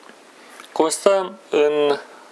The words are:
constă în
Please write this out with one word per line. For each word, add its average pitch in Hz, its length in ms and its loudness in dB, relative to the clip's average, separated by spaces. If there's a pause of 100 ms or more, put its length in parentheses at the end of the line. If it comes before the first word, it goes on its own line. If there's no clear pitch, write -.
(720)
constă 185 640 0 (160)
în 147 480 2 (340)